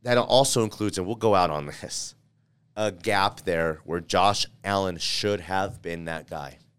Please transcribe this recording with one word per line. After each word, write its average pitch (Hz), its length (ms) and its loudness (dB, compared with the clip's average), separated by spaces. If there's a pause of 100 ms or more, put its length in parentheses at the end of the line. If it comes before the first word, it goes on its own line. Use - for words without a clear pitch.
That 123 140 2
also 123 460 4
includes, 104 340 -4
and 92 100 -4
we'll 113 80 -4
go 110 200 4
out 90 140 4
on 76 160 -4
this, - 500 -12 (600)
a 107 160 -2
gap 98 500 0
there 82 440 0
where 82 140 -4
Josh 95 460 2 (180)
Allen 98 340 0
should 101 440 -2
have 95 400 -4
been 85 240 -8
that 80 240 -8
guy. 71 280 -12 (200)